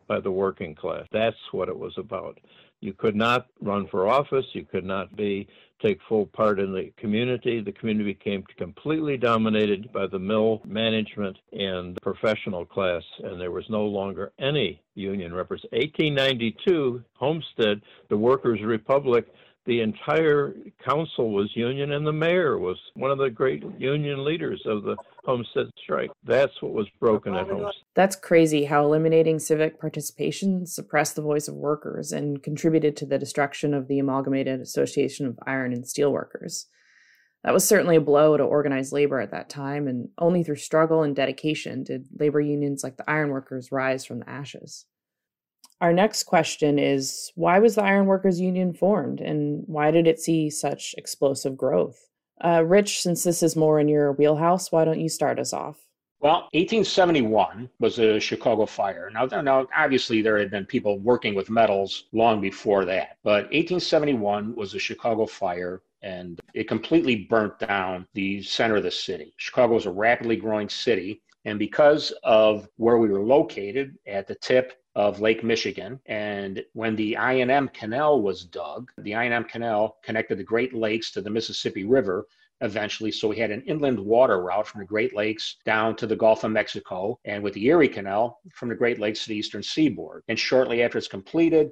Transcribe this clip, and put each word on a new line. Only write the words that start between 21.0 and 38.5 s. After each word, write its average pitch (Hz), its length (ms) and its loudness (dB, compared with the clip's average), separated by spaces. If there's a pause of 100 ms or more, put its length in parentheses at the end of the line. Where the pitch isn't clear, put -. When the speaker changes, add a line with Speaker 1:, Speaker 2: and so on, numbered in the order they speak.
Speaker 1:
was 101 240 0
union, 139 380 -4
and 147 120 -2
the 151 80 0
mayor 160 460 2
was 90 180 -4 (160)
one 135 180 -2
of 139 60 -2
the 135 120 0
great 131 340 -2 (160)
union 143 440 -2
leaders 151 420 -4
of 107 180 -2
the 104 120 -4 (300)
Homestead 123 400 -2 (180)
strike. 131 260 -4 (140)
That's 127 380 0
what 139 100 -6
was 107 160 -4 (140)
broken 104 340 2
at 95 140 -4
Homestead. 104 240 -6 (200)
Speaker 2:
That's 196 220 4
crazy 156 480 4
how 147 220 2
eliminating 160 540 4
civic 156 380 0
participation 165 880 -4
suppressed - 520 -2
the 156 40 -4
voice 151 280 -2
of 147 60 -8
workers 151 580 -6
and 143 280 -4
contributed 151 540 0
to 147 100 -10
the 139 140 -2
destruction 143 540 -2
of 135 160 -4
the 139 100 0
Amalgamated 135 640 -2
Association 139 640 -2
of 117 200 -6
Iron 131 280 -4
and 123 120 -8
Steel 139 280 0
Workers. - 540 -8 (760)
That 123 100 2
was - 140 4
certainly 170 300 6
a 156 40 6
blow 147 360 6
to 143 60 4
organized 139 500 0